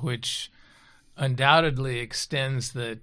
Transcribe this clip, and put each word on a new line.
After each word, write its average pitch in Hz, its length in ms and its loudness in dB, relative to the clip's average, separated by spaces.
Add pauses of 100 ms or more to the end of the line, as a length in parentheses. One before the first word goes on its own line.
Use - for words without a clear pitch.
which - 500 -4 (680)
undoubtedly 135 800 4
extends 135 760 -4
the 117 300 -6